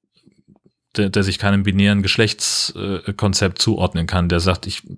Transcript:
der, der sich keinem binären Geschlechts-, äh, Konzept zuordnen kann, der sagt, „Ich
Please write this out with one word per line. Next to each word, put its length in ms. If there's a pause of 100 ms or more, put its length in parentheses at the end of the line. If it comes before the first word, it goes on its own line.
(960)
der, 120
der 140
sich 160
keinem 240
binären 380
Geschlechts-, 760
äh, 380
Konzept 480
zuordnen 460
kann, 220
der 100
sagt, 280
„Ich 160 (140)